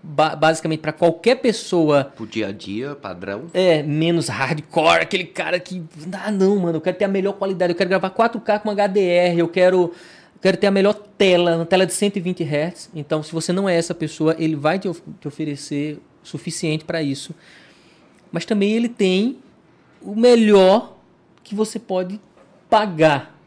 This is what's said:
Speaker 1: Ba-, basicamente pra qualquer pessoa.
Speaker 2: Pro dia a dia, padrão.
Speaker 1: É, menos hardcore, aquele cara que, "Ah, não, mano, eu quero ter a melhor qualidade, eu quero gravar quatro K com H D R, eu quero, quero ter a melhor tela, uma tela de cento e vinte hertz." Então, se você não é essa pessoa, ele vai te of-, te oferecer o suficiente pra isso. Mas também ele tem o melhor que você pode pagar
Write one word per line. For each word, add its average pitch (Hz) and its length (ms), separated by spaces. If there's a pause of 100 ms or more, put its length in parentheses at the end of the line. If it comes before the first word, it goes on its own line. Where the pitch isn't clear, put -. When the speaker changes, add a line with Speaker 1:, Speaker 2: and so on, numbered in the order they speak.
Speaker 1:
Ba-, 151 320
basicamente 156 440
pra 156 120
qualquer 170 440
pessoa. 160 680 (100)
Speaker 2:
Pro 113 120
dia 104 200
a 98 40
dia, 104 440
padrão. 98 480 (100)
Speaker 1:
É, 180 300
menos 160 440
hardcore, 151 760
aquele 180 240
cara 175 340
que, 180 240 (300)
"Ah, 202 180
não, 196 260
mano, 170 200
eu 156 40
quero 180 160
ter 208 80
a 196 40
melhor 196 240
qualidade, 185 400
eu 170 40
quero 185 120
gravar 190 220
quatro 226 300
K 208 180
com 214 100
H 202 180
D 196 140
R, 175 380
eu 170 80
quero, 180 460 (480)
quero 190 160
ter 208 100
a 196 40
melhor 196 220 (240)
tela, 175 380
uma 165 100
tela 185 200
de 175 80
cento 202 240
e - 20
vinte 180 240
hertz." 147 500
Então, 156 300
se 156 80
você 165 220
não 196 160
é 175 80
essa 170 160
pessoa, 156 440
ele 160 180
vai 151 240
te 196 100
of-, 170 140 (180)
te 156 60
oferecer 147 720 (240)
o - 40
suficiente 156 560
pra 165 180
isso. 143 320 (1000)
Mas 170 140
também 208 280
ele 233 160
tem 208 480 (640)
o 202 140
melhor 214 840 (460)
que - 100
você 214 240
pode 185 420 (500)
pagar 160 760